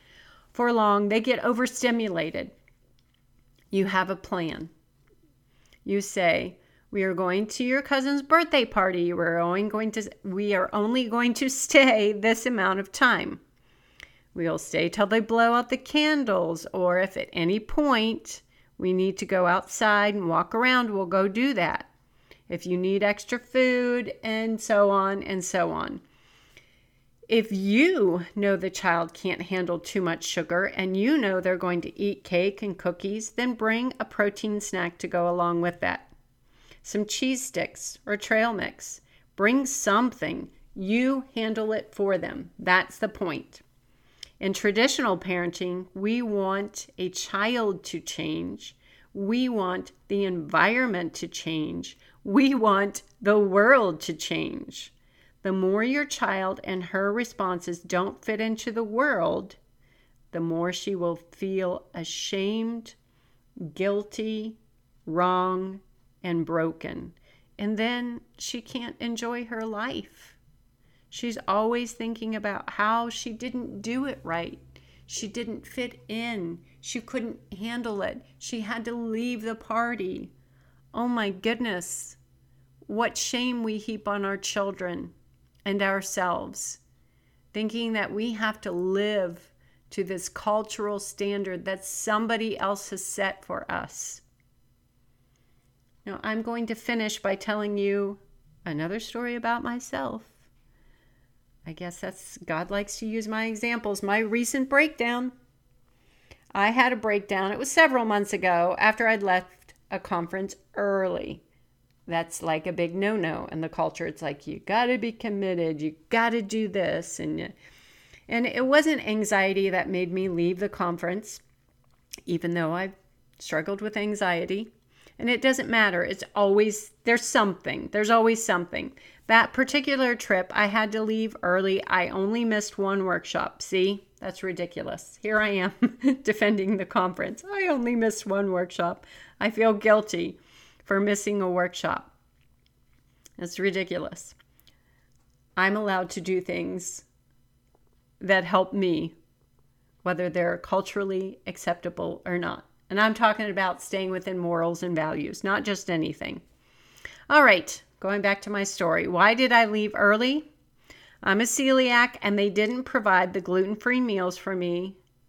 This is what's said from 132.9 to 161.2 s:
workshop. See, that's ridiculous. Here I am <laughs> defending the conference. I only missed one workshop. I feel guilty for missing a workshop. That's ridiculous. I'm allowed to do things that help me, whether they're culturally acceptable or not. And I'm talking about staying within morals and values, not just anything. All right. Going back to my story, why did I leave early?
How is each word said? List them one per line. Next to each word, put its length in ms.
workshop. 580
See, 420
that's 220
ridiculous. 800
Here 180
I 100
am 220
<laughs> 200
defending 540
the 80
conference. 640
I 180
only 260
missed 320
one 260
workshop. 540
I 100
feel 220
guilty 640
for 160
missing 400
a 100
workshop. 600
That's 200
ridiculous. 760
I'm 200
allowed 340
to 100
do 200
things 640
that 240
help 280
me, 420
whether 260
they're 300
culturally 880
acceptable 800
or 100
not. 300
And 100
I'm 140
talking 360
about 320
staying 280
within 280
morals 440
and 120
values, 480
not 220
just 240
anything. 540
All 120
right. 400
Going 160
back 220
to 80
my 140
story, 440
why 240
did 180
I 140
leave 300
early? 580